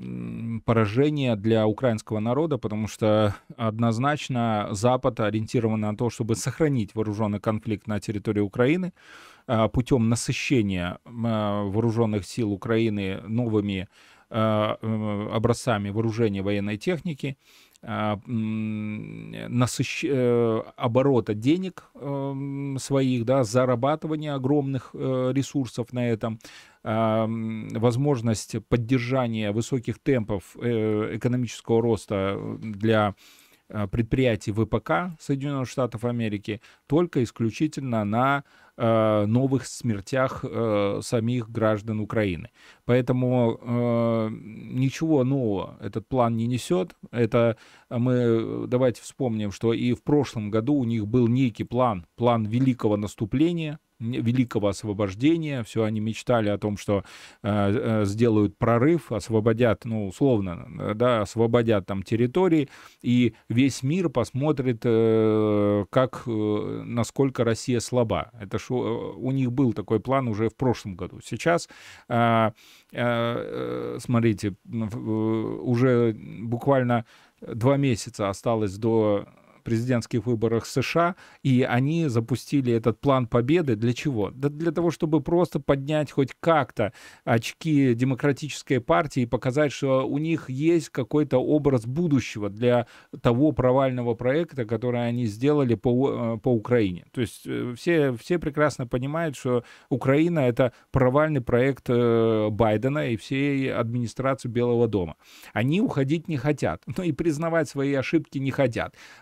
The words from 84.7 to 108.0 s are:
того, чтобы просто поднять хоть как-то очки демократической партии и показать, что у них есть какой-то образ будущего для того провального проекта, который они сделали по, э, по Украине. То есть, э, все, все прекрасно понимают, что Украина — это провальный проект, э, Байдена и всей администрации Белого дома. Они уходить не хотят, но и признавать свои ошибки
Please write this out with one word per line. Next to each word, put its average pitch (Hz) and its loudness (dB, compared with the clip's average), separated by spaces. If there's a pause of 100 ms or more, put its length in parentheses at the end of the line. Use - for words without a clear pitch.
того, 170 0
чтобы 156 0
просто 170 0
поднять 143 0
хоть 139 0 (100)
как-то 139 2 (320)
очки 135 2
демократической 131 -2
партии 156 0
и 120 0
показать, 131 0
что 131 0
у 139 -2
них 160 -2
есть 151 2
какой-то 139 0
образ 135 2
будущего 131 0
для 120 2 (360)
того 127 4
провального 127 2
проекта, 135 -2
который 120 -2
они 120 0
сделали 127 2
по, 120 0
э, - -8
по 131 0
Украине. 110 2
То 135 -6
есть, - -6
э, 120 -6
все, 147 2
все 175 -4
прекрасно 147 -2
понимают, 143 -4
что 123 -2 (260)
Украина — 151 2 (100)
это 120 2 (200)
провальный 139 4
проект, 127 0
э, 113 4
Байдена 117 2
и 113 0
всей 135 -2
администрации 123 -2
Белого 120 2
дома. 92 -2 (360)
Они 135 0
уходить 151 0
не 156 -2
хотят, 127 -2 (140)
но 185 -4
и 165 0
признавать 165 0
свои 139 -2
ошибки 143 -2